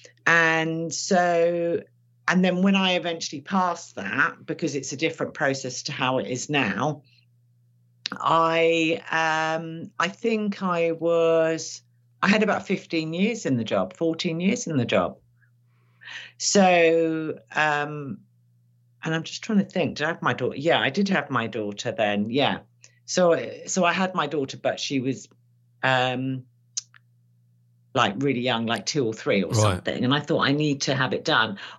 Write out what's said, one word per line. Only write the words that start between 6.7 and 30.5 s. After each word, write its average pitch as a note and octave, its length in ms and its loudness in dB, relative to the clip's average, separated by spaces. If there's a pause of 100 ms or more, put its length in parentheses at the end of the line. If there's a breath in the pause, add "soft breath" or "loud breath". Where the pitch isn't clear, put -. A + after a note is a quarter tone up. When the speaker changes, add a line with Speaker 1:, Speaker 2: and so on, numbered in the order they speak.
Speaker 1:
I, E3 880 2 (100)
um, D#3+ 880 -2
I E3+ 100 0
think G#3+ 540 -4
I E3+ 300 0
was, E3 920 0 (400)
I F3+ 60 4
had G#3+ 140 4
about G3+ 240 0
fifteen E3 480 -2
years G#3+ 320 0
in C3+ 100 2
the A2+ 80 -2
job, G2 300 0
fourteen E3 460 -2
years G3 260 0
in D#3+ 100 -2
the A#2+ 80 2
job. G2 320 0 (1200 loud breath)
So, E3 1000 4 (160)
um, D3 640 -2 (840)
and D#3+ 100 -2
I'm E3 80 -2
just - 200 -12
trying G#3+ 160 0
to G3 60 4
think, E3 320 -2
did D3 80 -4
I D#3 40 0
have E3+ 140 -6
my C3 120 0
daughter? B2 220 -4
Yeah, C#3+ 220 2
I A2+ 120 2
did G3 180 0
have E3+ 220 0
my A#2 160 0
daughter A2 440 -6
then. G#2 400 0
Yeah. A#2 280 2 (480 soft breath)
So, E3 440 2 (160)
so F#3 180 -2
I E3+ 80 2
had F#3 220 -2
my D#3+ 120 -2
daughter, C#3 300 -4
but - 220 -4
she C#3 220 -4
was, B2+ 280 -4 (540)
um, C3 640 0 (1500)
like, A2 240 2
really C3 220 0
young, A#2 260 0
like, A2 200 -2
two - 200 0
or A2 80 -2
three G#2+ 280 0
or F2 60 -2
Speaker 2:
Right. - 80 -2
Speaker 1:
something. G2+ 480 2
And B2+ 100 2
I D3 60 0
thought, C#3+ 260 0
"I C#3 60 2